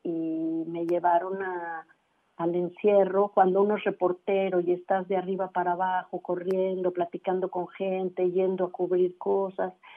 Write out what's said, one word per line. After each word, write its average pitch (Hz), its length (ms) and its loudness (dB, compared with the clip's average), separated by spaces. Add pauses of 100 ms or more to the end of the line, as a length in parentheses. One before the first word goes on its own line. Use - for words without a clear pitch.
y 165 640 -4
me 170 200 -4
llevaron 175 560 2
a, 170 440 -8 (500)
al 170 200 -2
encierro. 190 760 2
Cuando 190 300 6
uno 208 140 2
es 202 80 -8
reportero 190 760 0
y 175 120 0
estás 180 340 -2
de 190 100 0
arriba 185 340 -2
para 180 220 0
abajo, 185 480 -2
corriendo, 185 720 -2
platicando 185 560 -2
con 180 200 -6
gente, 185 600 -2
yendo 190 340 0
a 180 80 -4
cubrir 180 460 0
cosas, 190 540 -2 (240)